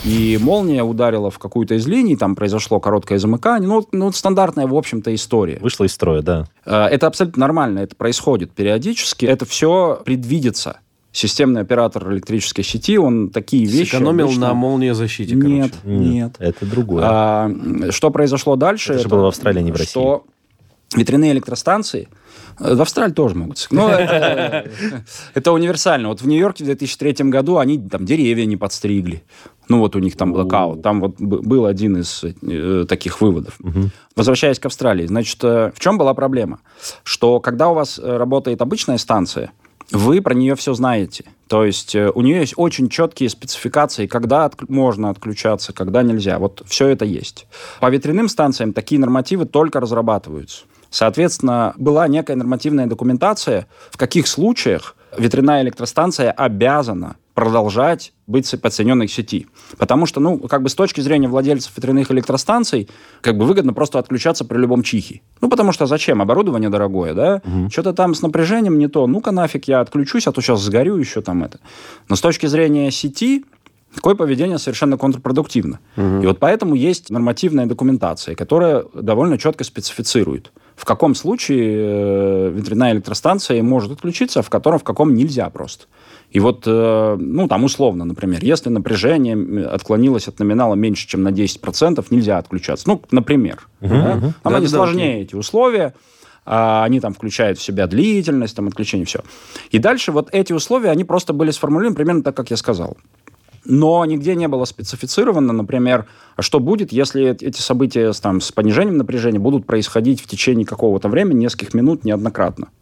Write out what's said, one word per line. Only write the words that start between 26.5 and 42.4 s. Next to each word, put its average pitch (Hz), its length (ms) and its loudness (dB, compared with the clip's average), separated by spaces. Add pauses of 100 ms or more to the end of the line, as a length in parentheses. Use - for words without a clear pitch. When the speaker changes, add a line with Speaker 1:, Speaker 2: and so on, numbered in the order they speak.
Speaker 1:
в 143 40 -6
две 139 80 -2
тысячи 135 220 -8
третьем 139 340 0
году 135 260 2
они 143 220 2
там 95 260 -8
деревья 117 400 0
не 104 120 -2
подстригли. 95 680 -4 (460)
Ну, 120 100 6
вот 104 160 2
у 101 40 0
них 92 180 0
там 90 140 0
Speaker 2:
О. - 20 -2
Speaker 1:
блэкаут. 90 500 0
Там 104 180 2
вот 95 160 -2
б-, 101 240 -2
был 120 240 2
один 101 320 0
из, - 260 -6
э, 87 680 -2
таких - 320 -4
выводов. 92 380 0
Speaker 2:
Мгм. 95 300 -2 (280)
Speaker 1:
Возвращаясь 127 420 2
к - 60 -10
Австралии. 104 420 0
Значит, 113 360 -4
э, 117 300 2
в - 60 -20
чём 202 180 2
была 135 160 4
проблема? 131 460 -2 (440)
Что 120 360 2
когда 127 300 0
у 175 40 4
вас, 151 300 -2
э, 123 140 -2
работает 127 440 0
обычная 147 380 -2
станция, 90 520 -2 (400)
вы 123 300 4
про 156 140 0
неё 131 200 2
всё 135 200 -4
знаете. 117 500 -2 (220)
То 110 180 2
есть, - 300 -4
э, 104 180 2
у 123 80 0
неё 147 200 4